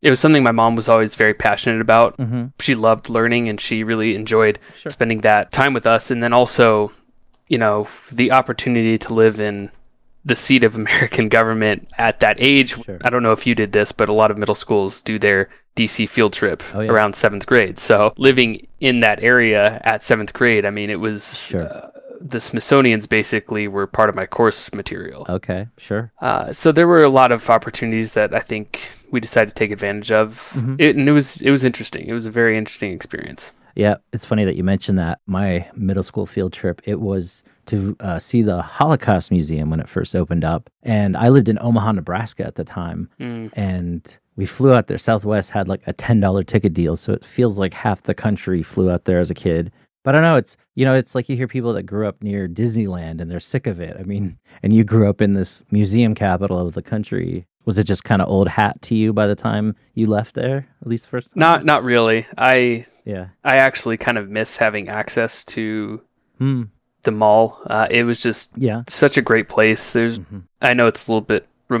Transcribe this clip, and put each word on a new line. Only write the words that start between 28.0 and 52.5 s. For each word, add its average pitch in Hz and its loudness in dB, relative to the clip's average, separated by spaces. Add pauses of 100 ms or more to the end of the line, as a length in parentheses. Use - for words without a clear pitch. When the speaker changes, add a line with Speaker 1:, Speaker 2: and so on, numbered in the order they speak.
Speaker 1:
that 107 0
I 110 0
think - -10 (300)
we 123 0
decided 110 2
to - -18
take 107 -2
advantage 104 -6
of. 110 0
Speaker 2:
Mm-hmm. 131 -4
Speaker 1:
It, 143 4
and 139 2
it 147 4
was, 147 0
it 139 2
was 139 4
interesting. 117 -4
It 110 -8
was 117 -6
a 110 -8
very 113 2
interesting 107 -8
experience. - -14 (220)
Speaker 2:
Yeah, 104 2 (180)
it's 120 -8
funny 107 0
that 92 -2
you 90 -4
mentioned 95 0
that. 82 -4
My 92 -2
middle 98 -2
school - -6
field 92 -6
trip, - -6
it 104 -4
was 98 -6 (220)
to, 101 -4
uh, 90 -6
see 120 0
the 95 0
Holocaust 143 0
Museum 78 -2
when 78 -2
it - -8
first - -6
opened 85 -2
up. 80 -4 (140)
And 104 0
I 117 4
lived 123 6
in 107 0
Omaha, 113 0
Nebraska 92 -6
at - -12
the 85 -8
time. 85 -10 (100)
Speaker 1:
Mm. 117 -12
Speaker 2:
And 90 -6 (200)
we 95 -4
flew 131 4
out 117 4
there. - -6
Southwest 104 -2
had, 95 -4
like, 95 -6
a - -6
ten - 0
dollar 98 2
ticket 101 0
deal. 82 -2
So - -6
it - -6
feels 113 -2
like 95 -2
half - -4
the 101 -2
country 92 -2
flew 92 0
out 87 -2
there 90 2
as 87 -2
a 87 -6
kid. 85 -4 (340)
But 135 0
I 151 6
don't 165 4
know, 156 4
it's, - -2 (200)
you 127 2
know, 131 2
it's 131 -2
like 123 -6
you 135 -4
hear 123 -4
people 120 -4
that 101 -6
grew 101 -4
up - -8
near 101 -4
Disneyland 90 -4